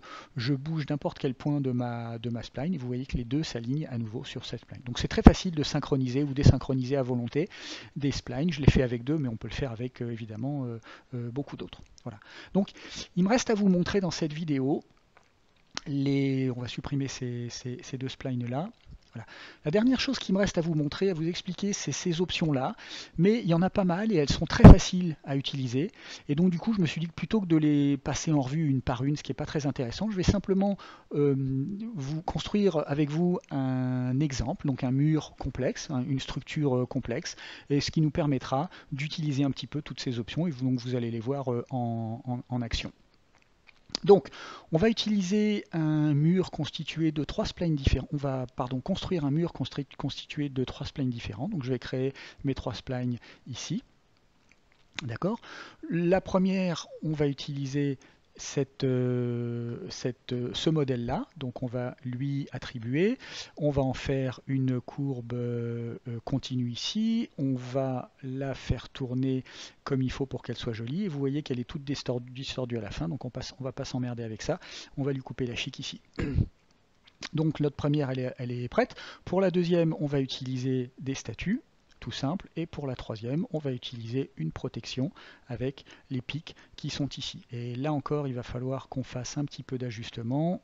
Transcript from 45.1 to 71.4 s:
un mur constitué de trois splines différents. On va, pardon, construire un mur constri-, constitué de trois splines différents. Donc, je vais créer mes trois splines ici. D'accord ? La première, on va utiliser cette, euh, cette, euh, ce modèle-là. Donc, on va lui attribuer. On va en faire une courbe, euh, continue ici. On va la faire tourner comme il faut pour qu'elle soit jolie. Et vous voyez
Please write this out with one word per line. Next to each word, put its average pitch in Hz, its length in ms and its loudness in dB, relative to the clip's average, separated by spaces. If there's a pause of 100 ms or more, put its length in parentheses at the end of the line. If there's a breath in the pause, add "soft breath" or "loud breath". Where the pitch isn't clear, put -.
un 151 400 4
mur 165 380 4
constitué 156 640 -2
de 147 120 -2
trois - 220 -4
splines 165 280 0
différents. 135 380 2
On 147 60 0
va, 131 360 -2
pardon, 131 260 -2
construire 185 440 -2
un 139 60 2
mur 160 240 2
constri-, 139 320 -6 (100)
constitué - 540 -4
de 127 140 0
trois - 220 -8
splines 131 220 -2
différents. 120 400 -4
Donc, 170 160 -4
je 127 60 -2
vais 127 80 0
créer 131 340 -4 (320 loud breath)
mes 135 100 2
trois 123 200 -6
splines 123 420 -4 (300 loud breath)
ici. 151 360 -6 (1200)
D'accord ? 151 380 -4 (480 loud breath)
La 175 320 2
première, 185 680 0 (140)
on 156 100 -2
va 151 140 2
utiliser 139 720 -2 (400 loud breath)
cette, - 460 -4
euh, 120 920 0 (100)
cette, - 460 -6
euh, 123 180 -2
ce - 160 0
modèle-là. 139 580 0 (120)
Donc, 131 240 -6
on 127 40 -2
va 123 380 -4
lui 139 480 -4
attribuer. 139 640 0 (400 loud breath)
On 147 140 0
va 139 100 2
en 131 140 2
faire 131 520 -2
une 131 320 2
courbe, 123 540 -6
euh, 117 640 -4 (300)
continue 127 420 -2
ici. 220 680 0
On 135 160 0
va 127 560 -2 (120)
la 135 320 -6
faire - 360 -4
tourner 131 520 -2 (420 loud breath)
comme 131 180 0
il 127 100 0
faut 139 140 -2
pour 127 160 -8
qu'elle 120 160 -8
soit 120 160 -4
jolie. 123 300 -4
Et 202 40 -2
vous 147 100 -6
voyez 139 240 0